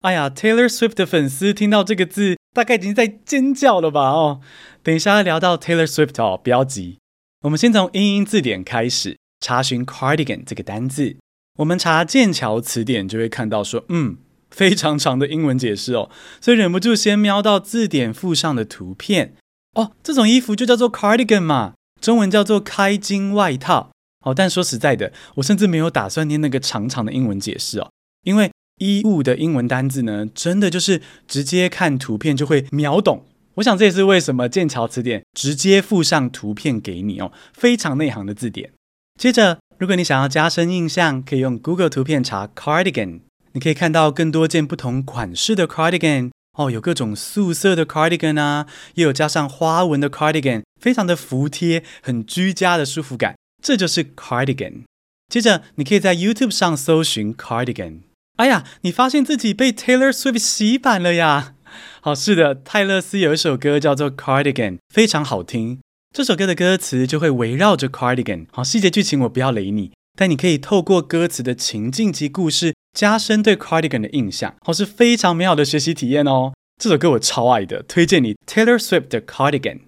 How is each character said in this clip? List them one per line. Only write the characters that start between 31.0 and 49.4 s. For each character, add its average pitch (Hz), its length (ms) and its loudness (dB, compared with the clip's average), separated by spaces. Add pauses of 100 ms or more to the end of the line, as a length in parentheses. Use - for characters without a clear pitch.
直 139 160 -4
接 180 240 0
看 156 320 0
图 110 180 -6
片 147 180 0
就 143 100 0
会 139 260 2
秒 147 300 2
懂。 180 240 0 (300)
我 208 80 -2
想 214 140 2
这 208 60 4
也 202 80 6
是 190 140 2
为 190 120 6
什 151 160 0
么 123 140 0
剑 165 220 0
桥 117 180 -4
词 120 160 -6
典 113 200 -4 (100)
直 139 200 -2
接 190 280 4
附 190 200 0
上 139 280 0
图 107 240 -8
片 117 260 -4
给 92 220 -10
你 101 180 -6
哦， 95 140 -8 (180)
非 240 240 2
常 151 220 -4
内 151 120 0
行 107 160 -8
的 104 80 -8
字 113 160 -6
典。 92 220 -12 (460)
接 247 160 2
着， 190 260 4 (180)
如 185 80 -4
果 185 120 0
你 180 60 0
想 135 180 2
要 139 80 0
加 156 200 0
深 170 200 0
印 175 180 -2
象， 147 340 0
可 135 140 -6
以 131 40 2
用 127 200 -2
Google 170 300 0
图 135 160 -2
片 143 180 0
查 104 320 -6
cardigan， 135 640 -2 (320)
你 131 80 -6
可 156 100 -2
以 151 40 0
看 165 180 0
到 156 180 4
更 156 220 0
多 160 160 2
件 160 180 0
不 143 120 -8
同 131 260 -4
款 107 320 -8
式 - 200 -2
的 180 120 0
cardigan， 160 640 0 (260)
哦， 139 140 -2
有 113 80 -4
各 170 140 -2
种 113 200 -4
素 180 400 -2
色 190 220 2
的 160 100 0
cardigan 156 540 0
啊， 147 280 -2 (280)
也 170 80 2
有 147 80 4
加 151 160 0
上 147 220 -2